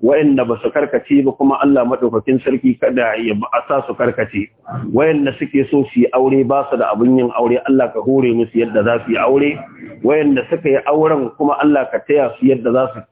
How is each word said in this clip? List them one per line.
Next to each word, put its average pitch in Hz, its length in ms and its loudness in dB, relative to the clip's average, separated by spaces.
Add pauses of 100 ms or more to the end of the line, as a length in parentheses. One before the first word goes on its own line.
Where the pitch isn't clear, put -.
Waɗanda 139 440 2
ba 113 120 -2
su - 160 -4
karkace 139 480 0
ba 131 80 2
kuma, 139 320 0
Allah 135 240 2
maɗaukakin 123 560 -2
sarki 127 360 0
kada 123 360 0
ya 113 240 -4
ba 113 160 -8
a 120 120 -2
sa 139 200 -2
su 107 80 -8
karkace. 113 560 -4 (420)
Wayanda 143 480 2
suke 135 320 0
so 143 160 2
su 123 160 2
yi - 80 0
aure 135 320 2
ba 139 240 0
su 127 80 -2
da 110 160 0
abin 123 240 2
yin 123 160 0
aure, 120 320 0
Allah 131 260 2
ka 113 140 -6
hore 131 320 2
musu 113 160 -2
yadda 113 320 0
za 117 200 0
su 117 60 -4
yi 113 60 0
aure. 139 400 0 (480)
Wayanda 139 440 2
suka 160 200 -2
yi 135 160 2
auren 151 440 0 (120)
kuma 143 160 0
Allah 143 320 2
ka - 160 -6
taya 143 320 2
su - 80 -2
yadda 123 260 2
za 127 120 2 (100)
su 117 60 -14 (120)